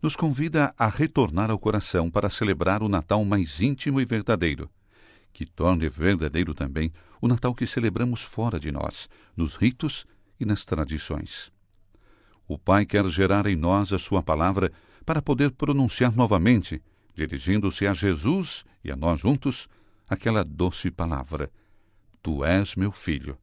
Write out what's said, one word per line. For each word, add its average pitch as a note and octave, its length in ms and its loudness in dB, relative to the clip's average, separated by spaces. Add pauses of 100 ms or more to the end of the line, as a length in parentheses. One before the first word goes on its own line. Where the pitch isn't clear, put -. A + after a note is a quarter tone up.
nos D3+ 140 0
convida D3+ 600 0
a A#2 100 2
retornar A2 640 2
ao G#2 80 0
coração G2+ 500 0
para G#2 200 0
celebrar G2 520 0
o A2 60 0
Natal G2+ 380 0
mais F#2+ 340 0
íntimo C3+ 400 0
e B2+ 60 2
verdadeiro, F2 640 0 (640)
que E2 120 -8
torne E2 440 0
verdadeiro D#2 640 0
também D#2 380 -4 (280)
o A#2+ 80 0
Natal B2 260 2
que B2 140 -4
celebramos A#2 540 -2
fora A2 380 -4
de D2+ 120 -6
nós, C#2+ 380 -6 (260)
nos E2 220 -4
ritos B2+ 500 -2 (320)
e B2+ 60 -2
nas G#2 180 0
tradições. - 880 -6 (960)
O D#2 100 -6
Pai G2 280 4
quer G2+ 240 2
gerar F#2+ 360 2
em G2+ 120 0
nós F#2+ 340 2
a F#2+ 80 0
sua F#2 240 -2
palavra F2+ 480 2 (340)
para D#3 160 0
poder C#3 300 2
pronunciar B2+ 640 2
novamente, G#2 680 4 (320)
dirigindo-se F2+ 720 -2
a G2 80 2
Jesus G2+ 680 0 (200)
e D2 60 -10
a C2+ 60 -6
nós D2+ 240 0
juntos, B2+ 480 -2 (420)
aquela G#2+ 340 0
doce E2 460 -2
palavra: D2+ 640 -6 (720)
"Tu C#2+ 220 -2
és F#2 300 2
meu G2 180 0
filho C2+ 500 -6